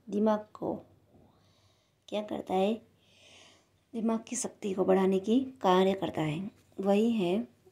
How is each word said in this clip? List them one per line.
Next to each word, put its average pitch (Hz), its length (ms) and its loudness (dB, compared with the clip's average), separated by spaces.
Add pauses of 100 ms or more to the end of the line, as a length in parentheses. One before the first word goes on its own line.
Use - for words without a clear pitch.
दिमाग 214 440 0
को - 220 -6 (1300)
क्या 208 140 -6
करता - 320 -8
है, 190 200 2 (1200)
दिमाग 226 340 -2
की 247 80 -10
शक्ति - 380 -6
को 185 120 0
बढ़ाने 190 340 4
की 214 200 2
कार्य 190 540 2
करता 170 280 -4
है, 156 300 -4 (280)
वही 202 320 2
है 208 360 0 (240)